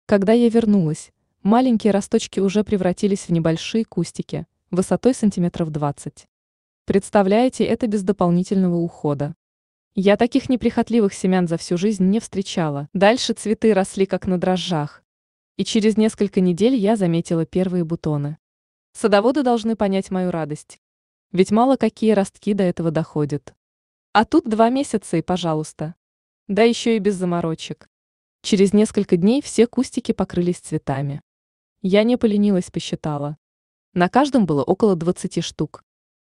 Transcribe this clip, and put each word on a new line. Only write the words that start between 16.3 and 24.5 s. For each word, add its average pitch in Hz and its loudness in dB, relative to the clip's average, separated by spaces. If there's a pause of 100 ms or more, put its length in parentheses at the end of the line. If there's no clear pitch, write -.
недель 185 2
я 214 2
заметила 170 0
первые 180 -2
бутоны. 151 -4 (560)
Садоводы 226 2
должны 226 0
понять 196 -2
мою 185 -2
радость. 151 -8 (520)
Ведь 180 2
мало 247 4
какие 220 0
ростки 202 -2
до 202 0
этого 170 -2
доходят. 147 -4 (580)
А 214 4
тут 302 0
два 220 2